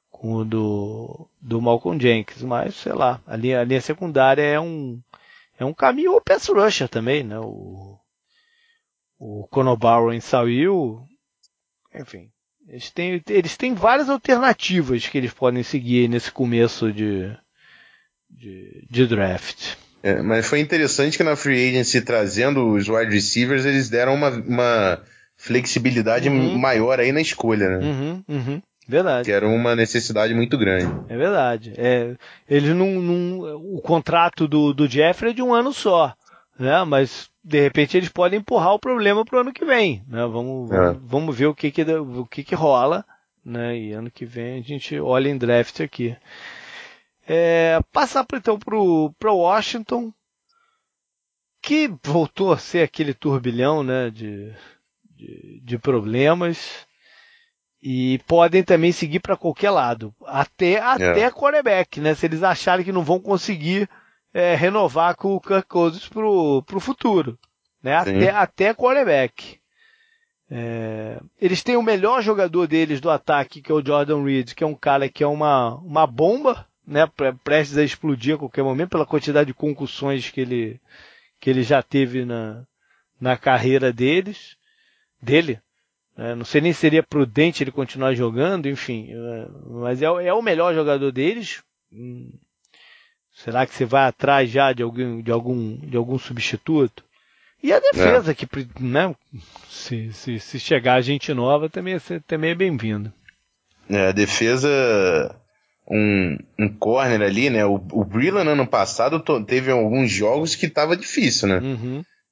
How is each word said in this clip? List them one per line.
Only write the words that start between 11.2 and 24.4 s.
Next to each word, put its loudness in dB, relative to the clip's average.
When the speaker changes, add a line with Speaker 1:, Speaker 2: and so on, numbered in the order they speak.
Speaker 1:
enfim, -20
eles -18
têm, -6
eles 0
têm -2
várias 2
alternativas 0
que -4
eles -2
podem 0
seguir 2
nesse -2
começo 0
de, -4
de, -20
de 4
draft. -2
Speaker 2:
É, 0
mas 0
foi 0
interessante 0
que 2
na 0
free 2
agency, 0
trazendo 0
os 0
wide 0
receivers, 0
eles 0
deram 2
uma, 0
uma 0